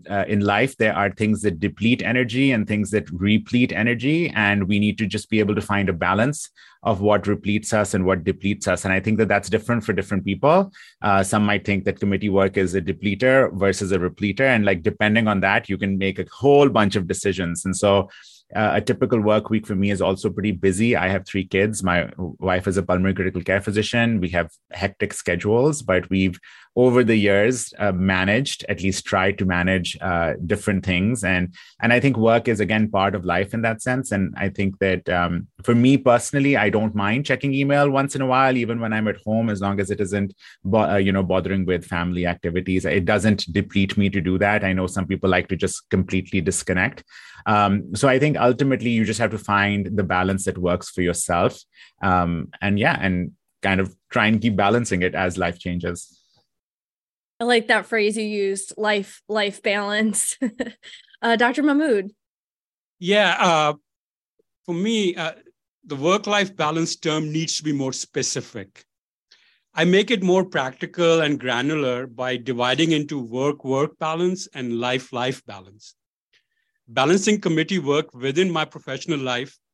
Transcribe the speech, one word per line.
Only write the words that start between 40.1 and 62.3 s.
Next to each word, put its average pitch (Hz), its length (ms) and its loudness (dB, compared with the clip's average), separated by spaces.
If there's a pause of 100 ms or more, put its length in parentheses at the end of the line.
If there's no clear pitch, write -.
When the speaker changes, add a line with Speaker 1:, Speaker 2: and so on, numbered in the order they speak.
Speaker 1:
bo-, 98 260 2
uh, 98 60 0
you 98 160 2
know, 98 100 2
bothering 92 440 0
with 87 200 0
family 87 400 -2
activities. 90 600 -2
It 87 200 0
doesn't 104 460 2
deplete 98 440 0
me 98 140 2
to 95 120 -2
do 92 180 0
that. 104 240 2
I 95 100 0
know 92 140 0
some 92 180 -4
people 95 240 0
like 90 200 2
to 95 60 -4
just - 360 -4
completely 95 500 0
disconnect. 90 600 -2 (420)
Um, 104 500 2
so 139 120 2
I 131 120 4
think 147 180 2
ultimately 123 540 2
you 110 140 2
just 107 140 -2
have 110 120 0
to 110 60 -4
find 101 600 0
the 101 60 2
balance 92 420 0
that 92 120 -4
works 90 340 -2
for 92 100 -4
yourself. 87 580 0 (440)
Um, 87 460 0 (120)
and 101 160 2
yeah, 135 220 0
and 90 320 -2 (320)
kind 95 160 4
of 92 160 -2 (160)
try 107 160 2
and 110 140 2
keep 110 140 0
balancing 101 460 2
it 90 140 0
as 92 220 -2
life 87 200 -2
changes. 87 580 -8 (1200)
Speaker 2:
I 233 60 -4
like 233 240 2
that 220 160 2
phrase 220 320 0
you 214 80 -4
used, 196 520 -4
life, 208 500 -2
life 202 360 -4
balance. 208 800 -2
<laughs> 262 60 -2 (720)
Uh, 233 140 2
Doctor 240 280 2
Mahmood. 277 480 2 (880)